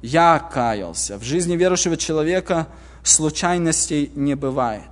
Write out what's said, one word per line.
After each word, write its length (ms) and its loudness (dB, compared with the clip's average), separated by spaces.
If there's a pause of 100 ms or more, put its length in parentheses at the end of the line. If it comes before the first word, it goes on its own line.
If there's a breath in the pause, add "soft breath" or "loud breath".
я 360 4
каялся». 800 -4
В 60 -12
жизни 320 0
верующего 400 2
человека 720 -2 (340 loud breath)
случайностей 1120 0
не 220 -2
бывает. 560 -4